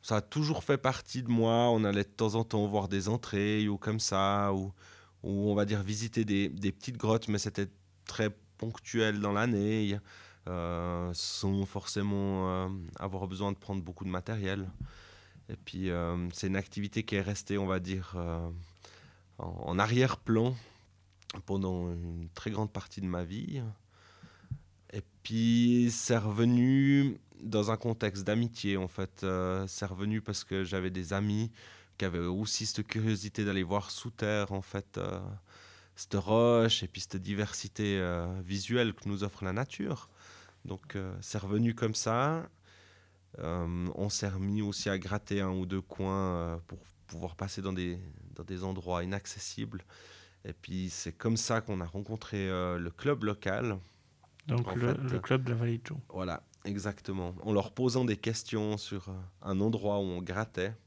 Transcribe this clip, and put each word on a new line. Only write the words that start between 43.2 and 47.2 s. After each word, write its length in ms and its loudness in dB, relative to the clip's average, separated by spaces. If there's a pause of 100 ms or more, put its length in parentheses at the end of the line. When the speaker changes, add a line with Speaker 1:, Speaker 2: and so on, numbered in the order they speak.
Speaker 1:
Euh, 460 -2 (100)
on 120 -2
s'est 220 -2
remis 320 -2
aussi 260 -2
à 80 2
gratter 460 -2
un 80 0
ou 160 0
deux 160 -2
coins, 540 -2
euh, 200 -2 (100)
pour 120 -14 (280)
pouvoir 300 -8